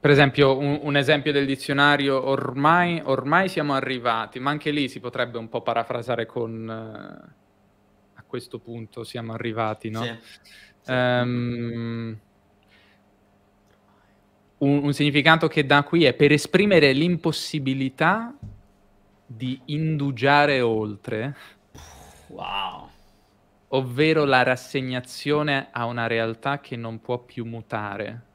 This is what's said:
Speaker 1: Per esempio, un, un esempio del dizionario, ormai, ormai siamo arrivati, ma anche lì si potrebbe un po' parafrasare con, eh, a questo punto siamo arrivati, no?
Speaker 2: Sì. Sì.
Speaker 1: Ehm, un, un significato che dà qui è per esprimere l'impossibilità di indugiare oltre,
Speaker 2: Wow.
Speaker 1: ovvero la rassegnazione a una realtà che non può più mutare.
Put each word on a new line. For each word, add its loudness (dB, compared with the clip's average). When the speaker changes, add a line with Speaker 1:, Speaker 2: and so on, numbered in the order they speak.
Speaker 1:
Per 4
esempio, 6
un, -2
un -2
esempio 2
del 0
dizionario, 2
ormai, 2
ormai 0
siamo -2
arrivati, -2
ma -2
anche -4
lì -2
si -12
potrebbe -6
un -10
po' -6
parafrasare -2
con, -8
eh, -14
a -20
questo -12
punto -14
siamo -10
arrivati, -4
no? -6
Speaker 2:
Sì. -6
Sì. -8
Speaker 1:
Ehm, -2
un, 2
un 0
significato 4
che 0
dà 4
qui 2
è 4
per 6
esprimere 4
l'impossibilità -2
di -8
indugiare 2
oltre, -2
Speaker 2:
Wow. -10
Speaker 1:
ovvero 2
la 4
rassegnazione -2
a -4
una -4
realtà -2
che -12
non -10
può -6
più -10
mutare. -8